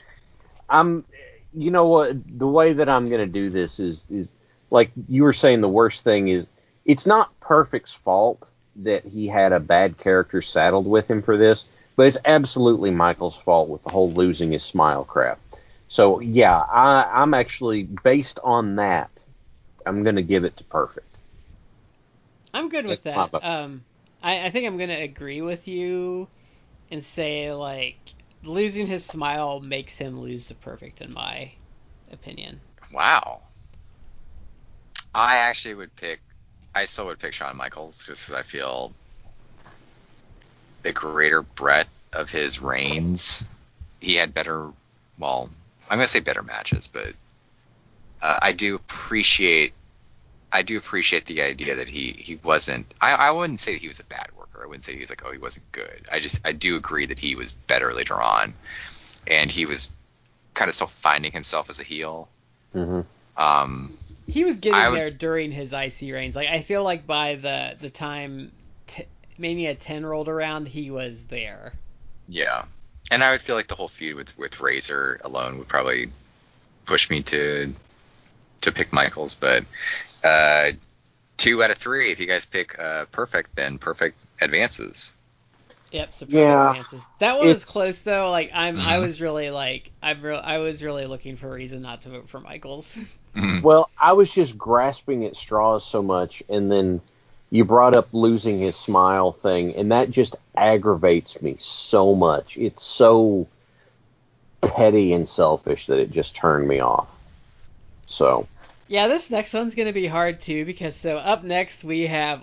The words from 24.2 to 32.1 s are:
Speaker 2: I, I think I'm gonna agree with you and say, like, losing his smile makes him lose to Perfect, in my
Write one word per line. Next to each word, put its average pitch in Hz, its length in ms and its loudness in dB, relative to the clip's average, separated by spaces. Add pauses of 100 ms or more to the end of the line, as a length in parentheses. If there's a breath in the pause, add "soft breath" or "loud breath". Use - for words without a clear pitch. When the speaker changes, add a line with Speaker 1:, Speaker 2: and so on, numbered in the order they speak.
Speaker 2:
I, 180 240 -4
I 180 40 -4
think 240 160 -4
I'm 196 100 -6
gonna 175 220 -6
agree 143 420 -10
with 170 280 -10
you 180 600 -6 (600)
and 151 120 -12
say, 147 500 -8
like, 135 440 -8 (460)
losing 202 440 -4
his 185 180 -8
smile 147 560 -6
makes 135 360 -10
him 127 240 -12
lose 123 280 -14
to - 60 -20
Perfect, 120 460 -20
in 127 140 -18
my 131 360 -12 (640)